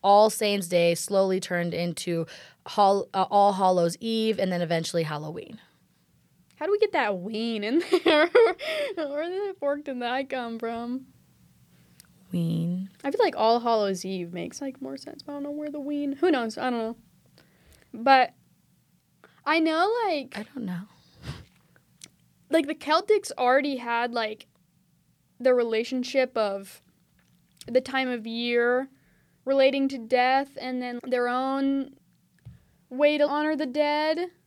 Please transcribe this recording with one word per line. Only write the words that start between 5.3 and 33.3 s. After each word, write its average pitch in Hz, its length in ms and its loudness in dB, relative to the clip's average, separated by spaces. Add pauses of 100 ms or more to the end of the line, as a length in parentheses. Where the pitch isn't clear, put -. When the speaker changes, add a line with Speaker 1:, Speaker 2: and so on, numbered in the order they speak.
Speaker 2:
How - 100 -10
do 392 60 2
we 415 60 2
get 415 140 2
that 214 260 0
ween 220 440 -4
in 262 200 2 (220)
there? 320 240 6
<laughs> 539 680 2
Where 302 340 -4
the 392 300 -6
fork 285 240 -2
did 254 160 -6
that 262 300 -4
come 233 280 -6
from? 240 480 -6 (1300)
Speaker 1:
Ween. 170 560 -2 (160)
Speaker 2:
I 277 60 -2
feel 427 120 -4
like 381 140 0
All 226 240 2
Hallows' 208 440 0
Eve 180 280 -6
makes, 175 280 -10
like, 269 220 -10
more 269 140 -10
sense, - 260 -18
but 294 100 -14
I - 40 -10
don't 285 80 -10
know 294 60 -8
where 302 200 -8
the 294 100 -10
ween. 285 340 -4
Who 349 160 0
knows? 233 280 -2
I 254 120 -4
don't 233 80 -2
know. 226 180 -4 (1000)
But 254 380 6 (1120)
I 320 160 2
know, 330 320 2 (140)
like, 294 300 -4
Speaker 1:
I 208 80 -8 (100)
don't 247 100 -8
know. 180 180 -6 (1700)
Speaker 2:
like, 311 160 4
the - 80 -6
Celtics 359 640 0
already 262 380 2
had, 233 360 -4
like, 220 340 -6 (920)
the 254 160 4
relationship 247 800 0
of 196 460 -4 (840)
the 240 140 2
time 262 280 -4
of 233 180 -6
year 240 640 0 (560)
relating 269 440 4
to 269 100 -6
death 254 640 2
and 254 200 -6
then 247 260 -8
their 247 220 0
own 269 680 0 (960)
way 294 280 2
to 294 80 6
honor 302 280 0